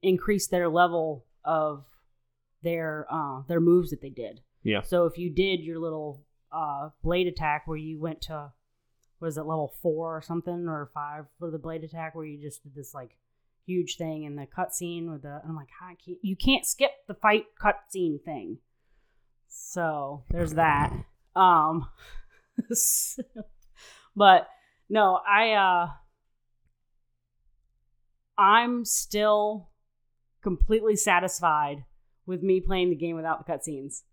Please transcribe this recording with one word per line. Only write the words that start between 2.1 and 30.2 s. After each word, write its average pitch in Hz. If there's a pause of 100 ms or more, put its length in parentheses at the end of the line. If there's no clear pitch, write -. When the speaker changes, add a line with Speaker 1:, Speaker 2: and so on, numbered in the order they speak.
Speaker 1:
their, 160
uh, 139
their 170
moves 170
that 139
they 139
did. 113 (220)
Speaker 2:
Yeah. 208
Speaker 1:
So 175
if 165
you 175
did 180
your 165
little, 156 (260)
uh, 151 (140)
blade 175
attack 156
where 160
you 156
went 160
to, 147 (680)
what 165
is 147
it, 156
level 156 (140)
four 165
or 156
something, 170
or 151
five 147 (120)
for 170
the 156
blade 160
attack 160
where 160
you 147
just 143
did 143
this, 139
like, 131 (480)
huge 180
thing 156
in 147
the 160
cutscene 170
with 147
the, 143
and 156
I'm 160
like, 147 (140)
"I 180
can't, 180
you 190
can't -
skip - (140)
the 208
fight 208 (160)
cutscene 180
thing." 113 (920)
So 147
there's 165
that. 151 (420)
Um, 165 (400)
<laughs> -
so, - (920)
but 196 (400)
no, 196
I, 220
uh, 180 (2500)
I'm 233
still 208 (760)